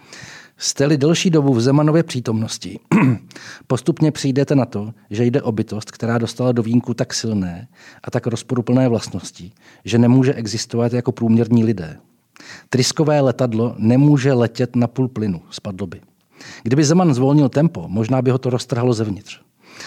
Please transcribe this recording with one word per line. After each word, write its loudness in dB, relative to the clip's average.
Jste-li 0
delší 2
dobu 4
v 2
Zemanově 4
přítomnosti, -6
<clears throat> -20
postupně 0
přijdete 0
na 2
to, -8
že -2
jde 0
o -4
bytost, -6
která -4
dostala -2
do 0
vínku -2
tak -6
silné -6
a -12
tak -2
rozporuplné 0
vlastnosti, -6
že -2
nemůže 4
existovat -4
jako -2
průměrní 2
lidé. -4
Tryskové 0
letadlo 0
nemůže 4
letět 0
na 0
půl -4
plynu, -6
spadlo -10
by. -16
Kdyby 2
Zeman 4
zvolnil 4
tempo, 0
možná 0
by 2
ho 2
to -4
roztrhalo -2
zevnitř. -6